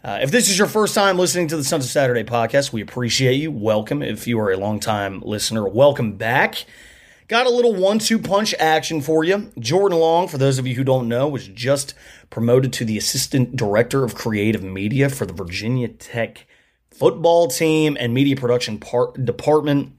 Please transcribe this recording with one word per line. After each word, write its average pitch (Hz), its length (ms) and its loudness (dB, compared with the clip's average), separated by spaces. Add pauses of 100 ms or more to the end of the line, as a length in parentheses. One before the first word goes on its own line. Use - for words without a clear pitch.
Uh, 107 180 -6
if 139 120 0
this 226 180 4
is 185 80 0
your 202 80 4
first 208 300 0
time 196 200 4
listening 175 300 2
to 160 100 -2
the 147 60 -2
Sons 139 220 -2
of 123 80 -6
Saturday 123 320 2
podcast, 120 480 0
we 110 100 -6
appreciate 123 520 0
you. 151 180 -2
Welcome. 110 500 -2
If 110 240 -6
you 117 140 0
are 104 100 0
a 92 60 2
longtime 101 640 -4
listener, 107 480 -4
welcome 120 480 4
back. 127 500 -2 (640)
Got 240 180 0
a 247 40 4
little 240 260 2
one-two 214 420 2
punch 196 400 0
action 156 420 0
for 160 220 2
you. 196 340 -2
Jordan 165 440 0
Long, 165 260 2
for 156 100 -10
those 135 220 2
of 127 80 -4
you 127 80 -4
who 131 80 -2
don't 131 240 2
know, 123 220 0
was 113 180 -6
just 120 480 -4 (340)
promoted 123 440 2
to 123 120 -6
the 107 140 -2
Assistant 127 560 -2
Director 120 480 0
of 110 140 -4
Creative 104 480 -2
Media 107 440 -2
for 117 180 -6
the 90 60 -12
Virginia 98 540 -4
Tech - 580 -8 (460)
football 170 560 2
team 156 540 2
and 120 120 -2
media 135 220 2
production 120 440 -2
par-, - 340 -2
department. 143 880 0